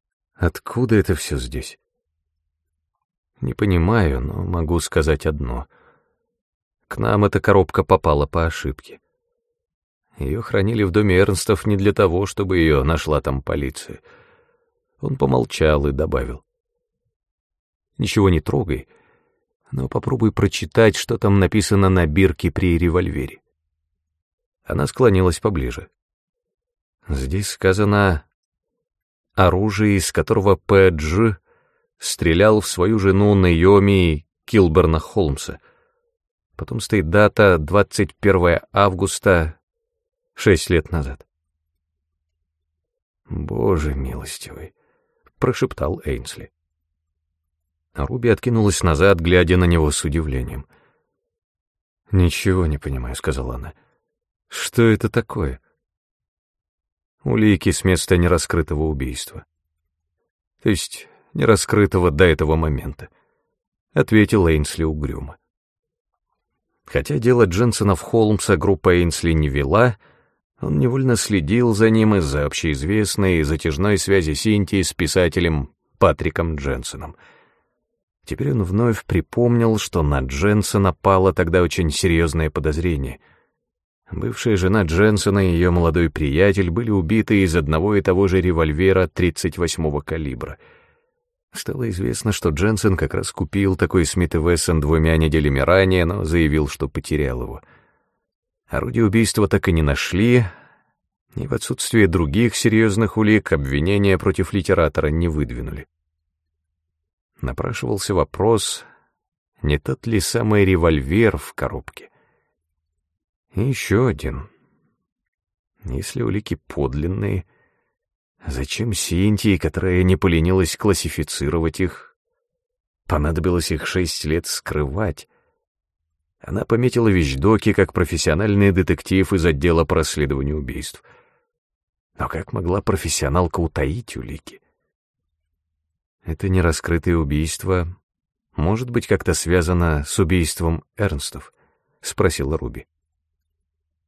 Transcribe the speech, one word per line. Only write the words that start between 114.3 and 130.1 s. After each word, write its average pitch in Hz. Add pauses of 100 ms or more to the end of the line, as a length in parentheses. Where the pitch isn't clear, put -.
Если 127
улики 107 (100)
подлинные, 87 (1000)
зачем 69
Синтии, 98
которая 90
не 92
поленилась 87
классифицировать 80
их, - (920)
понадобилось 82
их 76
шесть -
лет 82
скрывать? 76 (1200)
Она -
пометила 117
вещдоки 92
как 95
профессиональный 98
детектив 92
из 87
отдела 80
по -
расследованию 71